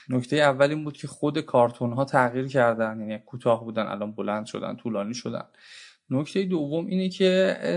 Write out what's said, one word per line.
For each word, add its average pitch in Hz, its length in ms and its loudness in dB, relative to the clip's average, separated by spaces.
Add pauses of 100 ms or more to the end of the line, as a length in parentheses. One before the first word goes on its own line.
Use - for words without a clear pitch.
نکتهٔ 127 280 0
اول 143 320 4
این 151 140 -4
بود 147 140 -10
که 147 100 -10
خود 147 320 -2
کارتون 120 540 2
ها 131 120 -2
تغییر 127 420 2
کردن، 113 520 2
یعنی 107 180 -6
کوتاه 117 460 0
بودن 110 240 -4
الان 104 240 -6
بلند 104 340 -4
شدن، 107 300 -8
طولانی 107 380 -6
شدن. 120 320 -8 (640)
نکتهٔ 147 340 0
دوم 165 420 -2
اینه 185 240 0
که 185 480 4 (200)